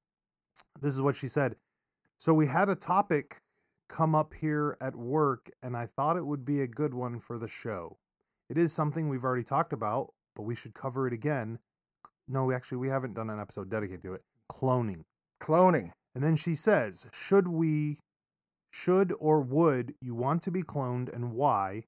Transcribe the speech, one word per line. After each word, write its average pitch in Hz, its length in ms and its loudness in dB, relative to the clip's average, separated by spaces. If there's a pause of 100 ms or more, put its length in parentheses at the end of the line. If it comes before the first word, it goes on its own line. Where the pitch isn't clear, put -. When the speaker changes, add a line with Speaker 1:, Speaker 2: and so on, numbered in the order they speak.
(800)
Speaker 1:
this 139 140 -2
is 135 80 -2
what 139 140 2
she 135 120 -8
said. 131 280 0 (640)
So 160 140 4
we 156 140 6
had 175 220 4
a 180 60 0
topic 180 600 0 (520)
come 160 240 2
up 156 220 0
here 151 440 -2
at 131 160 -6
work, 131 540 0 (140)
and 123 120 -6
I 117 120 -6
thought 151 280 0
it 165 120 -4
would 143 180 -4
be 143 160 0
a 131 60 0
good 131 260 -4
one 120 260 -6
for 120 200 -10
the 110 80 -6
show. 92 500 -10 (500)
It 131 100 -4
is 170 140 4
something 151 380 0
we've 127 160 -2
already 127 180 0
talked 151 300 0
about, 110 400 -2 (220)
but 107 80 -12
we 117 120 -4
should - 180 -14
cover 131 340 -4
it 120 60 -2
again. 117 460 -4 (680)
No, 131 180 0
we 127 100 2
actually, 127 240 -6
we 135 100 -2
haven't 131 240 -2
done 110 160 -6
an 107 100 -6
episode 98 300 -8
dedicated 101 340 -4
to 92 100 -8
it. 92 80 -10 (300)
Cloning. 120 500 0 (400)
Speaker 2:
Cloning. 160 500 4 (220)
Speaker 1:
And 131 100 -4
then 160 120 4
she 160 200 -2
says, 143 580 0
"Should 196 340 4
we, 156 520 0 (720)
should 185 460 2
or 156 220 4
would 135 600 2
you 120 140 -8
want 139 280 0
to 185 80 -4
be 180 120 -2
cloned 127 500 -4
and 120 200 -6
why? 110 540 0